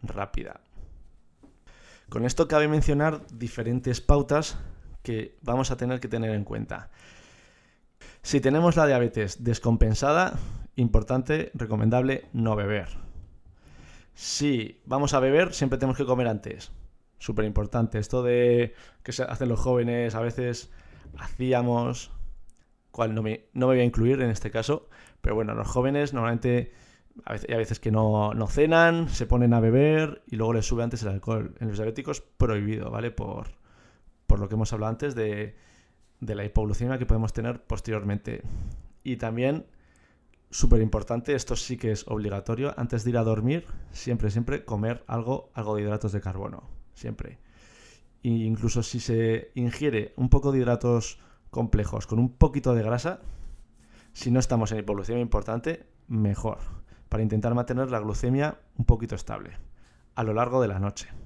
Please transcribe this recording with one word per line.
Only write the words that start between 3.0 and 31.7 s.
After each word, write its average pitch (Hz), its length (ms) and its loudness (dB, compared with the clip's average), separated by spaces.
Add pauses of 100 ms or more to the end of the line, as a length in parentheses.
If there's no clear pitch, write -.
diferentes 120 680 -4
pautas 147 600 2 (420)
que 110 400 -8
vamos 127 300 0
a 127 40 -2
tener 127 220 -2
que 123 100 -8
tener 113 220 -2
en 104 140 0
cuenta. 110 460 -8 (1300)
Si - 180 2
tenemos 156 360 4
la 160 100 6
diabetes 120 560 2
descompensada, 117 960 2 (380)
importante, 127 760 2
recomendable 120 800 0
no 113 220 0
beber. 101 360 -2 (1200)
Si - 720 -4
vamos 139 300 -2
a 139 60 6
beber, 151 320 4
siempre 131 260 0
tenemos 131 180 0
que 135 100 -2
comer 123 220 2
antes. 104 420 -6 (480)
Superimportante. 107 800 -2
Esto 123 240 -2
de 123 520 4 (280)
que 120 100 -12
se 131 100 -4
hacen 123 260 -4
los 113 100 0
jóvenes, 120 560 0
a 110 60 -2
veces 120 500 -4 (460)
hacíamos, 123 960 0 (800)
cual 110 240 -2
no 110 80 -2
me, 110 320 -4
no 127 120 2
me 131 80 6
voy 127 60 6
a 123 40 6
incluir 120 360 4
en 123 100 2
este 110 200 -4
caso, 135 400 -4 (320)
pero - 120 0
bueno, 110 200 0
los 107 120 -4
jóvenes 135 460 0
normalmente, 120 600 0 (520)
a - 80 -8
veces, 110 160 -8
hay - 80 -2
veces 110 240 -2
que 113 100 -2
no, 107 440 4
no 113 120 -2
cenan, 165 640 4
se - 180 -2
ponen 120 280 6
a 117 60 6
beber 147 680 4
y 117 100 -8
luego 113 160 0
les 110 140 0
sube 117 160 0
antes 117 200 -4
el 107 60 -4
alcohol. 107 520 -4
En 117 80 -4
los 101 100 -6